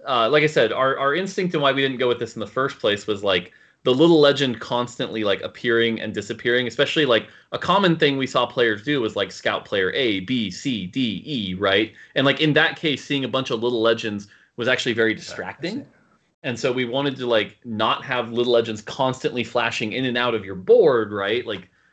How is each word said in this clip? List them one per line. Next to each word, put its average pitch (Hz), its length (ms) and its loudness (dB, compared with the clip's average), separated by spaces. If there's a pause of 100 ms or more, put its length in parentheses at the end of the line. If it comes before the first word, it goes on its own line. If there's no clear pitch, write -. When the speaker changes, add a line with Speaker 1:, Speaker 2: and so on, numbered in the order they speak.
Speaker 1:
Uh, 120 220 2
like 151 140 4
I 156 40 4
said, 143 260 2
our, 135 260 0
our 139 160 0
instinct 185 400 -4
and 151 80 0
why 135 100 4
we 135 100 0
didn't 131 160 -2
go 123 100 2
with 120 100 2
this 117 160 -6
in 113 60 -8
the 101 60 -6
first 131 320 -4
place 104 280 0
was, 101 160 -4
like, 92 300 0 (320)
the 127 100 4
little 160 240 6
legend 139 420 4
constantly, 120 640 -4
like, 98 180 0
appearing 117 580 0
and 104 140 -8
disappearing, 120 520 -2
especially, 143 380 0
like, 113 240 2 (240)
a 113 60 -6
common 185 380 2
thing 143 200 2
we 135 100 -2
saw 127 200 0
players 113 360 0
do 143 180 -2
was, 110 140 -2
like, 98 160 -2
scout - 360 -4
player 92 260 0
A, 113 280 0
B, 107 300 -2
C, 98 360 -6
D, 110 400 -4
E, 104 280 -6
right? 98 380 2 (220)
And, 139 120 2
like, 139 140 2
in 151 140 4
that 151 220 2
case, 143 280 -4
seeing 139 200 -4
a 123 40 -4
bunch 131 220 -2
of 113 120 -2
little 120 200 0
legends 113 460 0 (280)
was 120 120 -2
actually 127 240 0
very 113 200 2
Speaker 2:
Right, - 20 -2
I 85 60 -12
Speaker 1:
distracting. 143 640 -10
Speaker 2:
see. - 40 -18 (560)
Speaker 1:
And 123 160 -6
so 131 140 0
we 127 120 0
wanted 131 320 -2
to, 123 100 -8
like, 107 380 0
not 117 400 -2
have 123 280 -4
little 120 200 2
legends 113 300 2
constantly 127 600 -4
flashing 113 500 -2
in 127 100 -2
and 120 140 -2
out 120 160 0
of 104 100 -4
your 95 100 -10
board, 120 580 4
right? 104 340 -2
Like, 101 240 -8 (220)